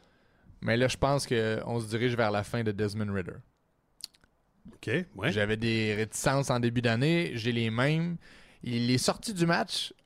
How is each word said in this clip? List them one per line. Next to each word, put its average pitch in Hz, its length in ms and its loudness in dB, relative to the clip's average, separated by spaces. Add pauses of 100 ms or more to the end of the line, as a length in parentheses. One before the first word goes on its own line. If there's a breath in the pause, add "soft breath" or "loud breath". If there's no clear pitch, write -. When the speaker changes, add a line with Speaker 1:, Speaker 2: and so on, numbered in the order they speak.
(600 soft breath)
Speaker 1:
Mais 113 160 0
là, 127 100 4
je 120 100 0
pense 139 300 2
qu'on 113 540 0
se 107 80 -8
dirige 117 280 0
vers 113 140 2
la 104 140 0
fin 120 180 -4
de 110 80 0
Desmond 104 420 -2
Ridder. 95 200 -4 (1400)
Speaker 2:
Ok, - 160 -10 (260)
ouais. 98 160 -2
Speaker 1:
J'avais 104 240 2
des 110 380 0
réticences 135 560 0
en 123 100 2
début 120 220 0
d'année, 139 520 2
j'ai 117 160 -2
les 117 200 0
mêmes. 156 460 0 (460 loud breath)
Il 120 300 0
est 127 60 4
sorti 196 360 -2
du 170 100 2
match, - 480 0 (140)